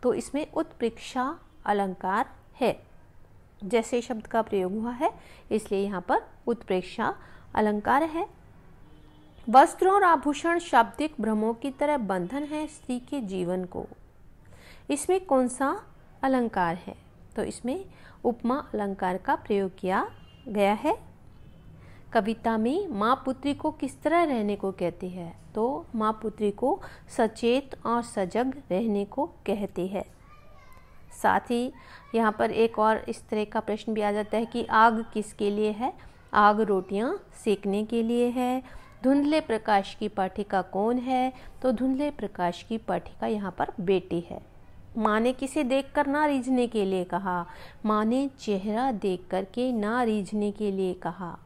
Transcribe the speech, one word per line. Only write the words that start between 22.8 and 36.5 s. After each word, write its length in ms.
माँ 360
पुत्री 300
को 160
किस 320
तरह 200
रहने 340
को 160
कहती 360
है? 260
तो 400
माँ 180
पुत्री 280
को 300
सचेत 540
और 160
सजग 680
रहने 340
को 220
कहती 400
है। 180
साथ 180
ही 320
यहाँ 240
पर 120
एक 280
और 300
इस 200
तरह 160
का 160
प्रश्न 340
भी 60
आ 120
जाता 240
है 100
कि 180
आग 400
किसके 360
लिए 200
है? 220
आग 260